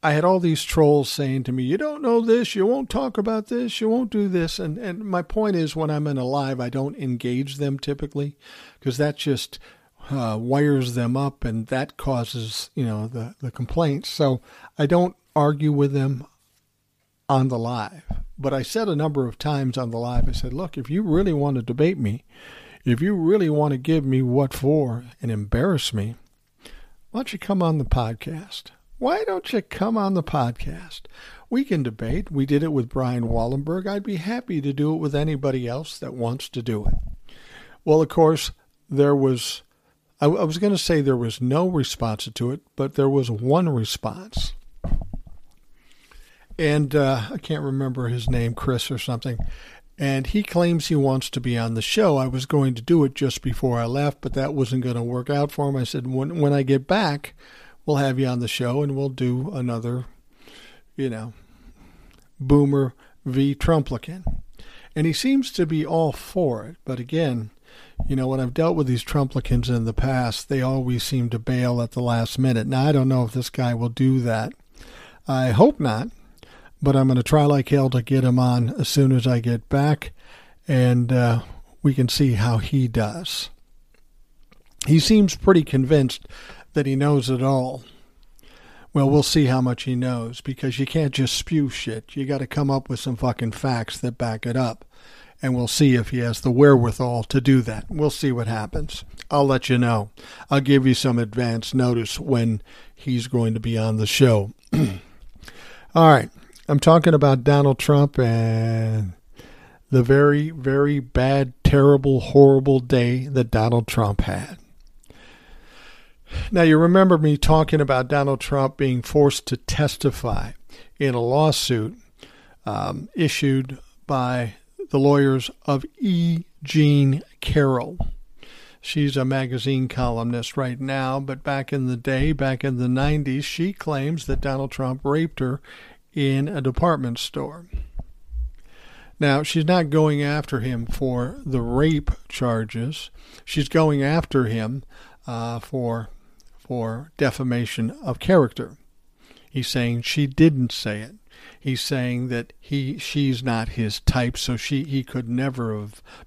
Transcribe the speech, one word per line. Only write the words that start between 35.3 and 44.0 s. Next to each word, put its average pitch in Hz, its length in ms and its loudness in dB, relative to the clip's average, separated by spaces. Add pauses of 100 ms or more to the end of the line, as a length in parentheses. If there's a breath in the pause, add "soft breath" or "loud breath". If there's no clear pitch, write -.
else 135 300 -10
that - 160 -12
wants 123 340 -4
to 123 140 -8
do 110 240 -2
it. - 80 4 (880 loud breath)
Well, 156 180 4
of 151 60 0
course, 160 440 2 (360)
there 143 260 4
was, 131 480 0 (580)
I, 147 60 2
I - 180 2
was 156 140 -4
gonna 202 200 0
say 160 220 0
there 135 160 2
was 117 240 -4
no 143 280 0
response 123 640 -4
to 120 180 -4
it, 139 120 -10 (120)
but 135 200 -4
there 135 140 2
was 135 220 0
one 135 380 2
response. 131 840 -4 (2000 soft breath)